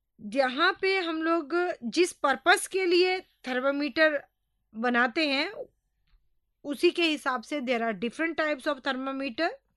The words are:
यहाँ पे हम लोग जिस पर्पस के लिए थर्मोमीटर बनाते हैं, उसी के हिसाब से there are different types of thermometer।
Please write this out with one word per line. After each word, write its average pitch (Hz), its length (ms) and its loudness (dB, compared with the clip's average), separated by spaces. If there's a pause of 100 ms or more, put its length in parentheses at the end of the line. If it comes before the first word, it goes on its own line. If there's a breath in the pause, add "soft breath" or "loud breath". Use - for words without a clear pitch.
(360)
यहाँ 277 460 2
पे 381 160 2
हम 330 240 -2
लोग 330 520 0 (100)
जिस 302 280 2
पर्पस 285 540 2
के 381 200 -2
लिए 370 340 4
थर्मोमीटर 277 1040 0 (500)
बनाते 247 540 0
हैं, 285 240 -2 (1120)
उसी 285 260 2
के 349 120 -2
हिसाब 277 400 0
से 294 180 -4
there 233 320 -2
are 190 120 -6
different 311 360 -4
types 302 280 -2
of 285 140 -4
thermometer। 269 680 -4 (280)